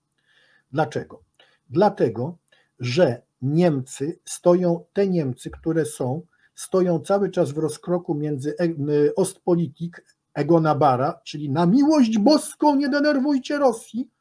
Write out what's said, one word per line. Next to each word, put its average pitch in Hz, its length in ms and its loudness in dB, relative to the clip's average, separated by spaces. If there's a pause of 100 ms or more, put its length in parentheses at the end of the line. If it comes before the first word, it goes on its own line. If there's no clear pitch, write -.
(720)
Dlaczego? 139 500 -6 (480)
Dlatego, 165 680 0 (420)
że 123 440 0 (200)
Niemcy 147 840 -2
stoją, 175 680 0
te 202 140 0
Niemcy, 156 440 -4
które 160 340 -4
są, 147 380 -6 (320)
stoją 180 460 0
cały 196 300 -2
czas 156 220 -2
w 147 60 -8
rozkroku 170 560 -4
między 147 440 -4
e-, 175 60 0
y, 147 500 0
Ostpolitik 170 920 -4 (300)
Egona 156 400 2
Bara, 139 500 0
czyli 147 260 -10
na 165 160 2
miłość 254 520 4
boską 285 580 2
nie 285 120 0
denerwujcie 285 720 0
Rosji 247 520 -2 (100)